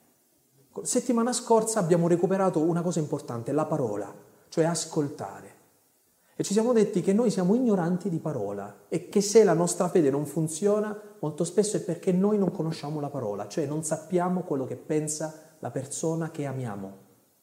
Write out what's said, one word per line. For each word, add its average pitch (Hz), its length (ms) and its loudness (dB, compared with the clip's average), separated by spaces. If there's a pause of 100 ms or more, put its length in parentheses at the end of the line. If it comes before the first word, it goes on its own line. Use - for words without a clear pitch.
(840)
Settimana 240 500 0
scorsa 226 460 2
abbiamo 170 280 4
recuperato 180 520 4
una 165 240 2
cosa 175 160 0
importante, 139 520 -4
la 151 140 2
parola, 104 480 -2 (360)
cioè 160 160 2
ascoltare. 143 840 -4 (840)
E - 80 -4
ci - 100 -2
siamo 220 200 2
detti 208 280 4
che 190 100 2
noi 214 200 4
siamo 185 240 4
ignoranti 190 520 2
di 165 120 -2
parola 101 680 -6
e - 220 -4
che 208 120 4
se 208 220 2
la 185 100 4
nostra 175 360 0
fede 156 220 4
non 143 160 -2
funziona, 202 680 -2 (220)
molto 151 260 -4
spesso 202 340 0
è - 20 0
perché 170 320 -2
noi 202 260 4
non 190 140 2
conosciamo 156 480 -4
la 143 100 -4
parola, 107 380 -4
cioè 156 180 -2
non 151 180 -4
sappiamo 175 580 -2
quello 139 240 -2
che 123 100 -8
pensa - 800 -4
la 120 140 -8
persona 160 580 -4
che 151 160 -6
amiamo, 107 520 -8 (460)